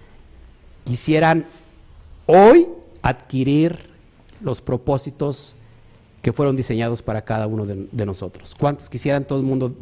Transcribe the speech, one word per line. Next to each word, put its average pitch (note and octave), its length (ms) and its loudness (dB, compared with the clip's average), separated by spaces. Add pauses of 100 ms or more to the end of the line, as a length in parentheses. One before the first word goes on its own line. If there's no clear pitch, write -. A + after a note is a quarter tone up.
(840)
quisieran D#3 640 0 (800)
hoy G#3+ 420 8 (340)
adquirir C#3 880 -2 (520)
los C3+ 180 -6
propósitos C3+ 960 -6 (640)
que A#2+ 120 -2
fueron C#3+ 220 0
diseñados A#2 460 -4
para G#2+ 220 -8
cada A2 240 -4
uno A2 180 -6
de, G2 260 -10
de A2 160 -6
nosotros? - 520 -12
¿Cuántos C#3+ 320 -4
quisieran? C#3 340 -4
Todo C#3 140 -6
el C3 80 -4
mundo C3 360 -4